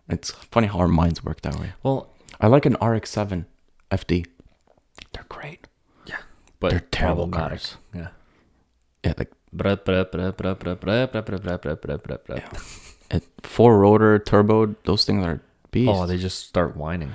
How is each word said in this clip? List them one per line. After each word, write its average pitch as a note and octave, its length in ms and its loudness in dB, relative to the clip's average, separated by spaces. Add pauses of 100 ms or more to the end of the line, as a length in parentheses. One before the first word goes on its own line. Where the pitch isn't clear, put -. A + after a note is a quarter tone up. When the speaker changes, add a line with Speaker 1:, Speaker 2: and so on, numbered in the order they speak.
Speaker 1:
It's - 220 -6
funny - 380 -2
how G2+ 100 -4
our F2+ 100 4
minds E2+ 360 2
work - 180 -8
that D2 160 -6
way. - 140 -10 (100)
Speaker 2:
Well, C3+ 260 -2 (320)
Speaker 1:
I G#2+ 60 2
like C3+ 200 6
an A#2+ 100 2
R A#2 180 0
X - 160 -6
seven G2 360 -4 (440)
F - 160 -4
D. F2+ 180 0 (880)
They're - 160 -18
great. - 380 -16 (400)
Speaker 2:
Yeah, - 100 -12 (440)
but F2+ 100 0
Speaker 1:
They're F2 100 0 (100)
terrible F2 380 -2
Speaker 2:
problematic. E2 320 -6
Speaker 1:
cars. - 160 -14 (180)
Speaker 2:
Yeah. E2+ 140 -12 (960)
Speaker 1:
Yeah, E2+ 140 0
like - 140 -6 (220)
Speaker 2:
Bruh, G2 280 0
bruh, F#2 280 0
bruh, F2+ 220 -4
bruh, F#2+ 240 -4
bruh, F2+ 200 -6
bruh, A#2+ 320 -2
bruh, A2 160 -6
bruh, F#2 340 -6
bruh, - 220 -6
bruh, D2 180 -6
bruh, - 200 -10
bruh. - 180 -12
Speaker 1:
Yeah. - 800 -12
It, E2+ 80 0 (180)
four A2+ 360 6
rotor, G#2+ 400 8
turbo, G#2+ 560 4 (100)
those G2+ 220 0
things G2 180 0
are E2+ 160 -4 (300)
beasts. A2+ 260 2
Speaker 2:
Oh, F2+ 100 0
they F2+ 120 -2
just F#2 280 -6
start E2 300 -2
whining. D2+ 380 -6